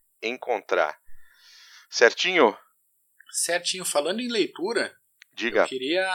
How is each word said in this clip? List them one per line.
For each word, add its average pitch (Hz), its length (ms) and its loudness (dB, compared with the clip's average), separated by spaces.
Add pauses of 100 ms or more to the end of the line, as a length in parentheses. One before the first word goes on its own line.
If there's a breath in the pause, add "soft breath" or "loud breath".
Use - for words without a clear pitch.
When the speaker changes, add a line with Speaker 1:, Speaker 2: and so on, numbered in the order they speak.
(200)
Speaker 1:
encontrar. 95 800 -2 (880 soft breath)
Certinho? 127 680 4 (760)
Speaker 2:
Certinho. 175 540 -4
Falando 170 360 -2
em 247 80 -6
leitura, 196 680 -2 (360)
Speaker 1:
Diga. 107 300 0
Speaker 2:
eu 85 60 4
queria 143 360 -4 (100)